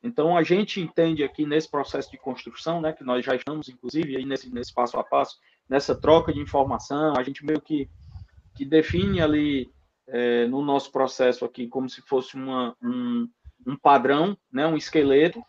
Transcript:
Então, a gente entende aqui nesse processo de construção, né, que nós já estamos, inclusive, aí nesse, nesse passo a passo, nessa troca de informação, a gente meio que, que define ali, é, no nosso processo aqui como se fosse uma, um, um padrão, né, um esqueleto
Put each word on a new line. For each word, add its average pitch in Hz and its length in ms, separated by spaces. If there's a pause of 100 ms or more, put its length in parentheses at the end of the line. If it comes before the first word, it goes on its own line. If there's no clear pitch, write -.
Então, 151 300
a 170 80
gente 196 380
entende 165 420
aqui 151 220
nesse 151 260
processo 139 400
de 143 60
construção, 160 640
né, 156 100
que 151 140
nós 123 200
já 131 100
estamos, 147 340
inclusive, 131 480
aí 131 80
nesse, 131 280
nesse 120 200
passo 123 260
a 110 40
passo, 139 340 (320)
nessa 135 260
troca 160 380
de 143 80
informação, 143 760
a 127 60
gente 139 220
meio 151 160
que, 143 280 (640)
que 143 120
define 175 560
ali, 147 500 (360)
é, 120 400
no 135 140
nosso 143 300
processo 127 540
aqui 120 220
como 131 220
se 127 120
fosse 131 340
uma, 127 480
um, 123 460 (360)
um 139 120
padrão, 143 600 (140)
né, 143 160
um 165 80
esqueleto 151 720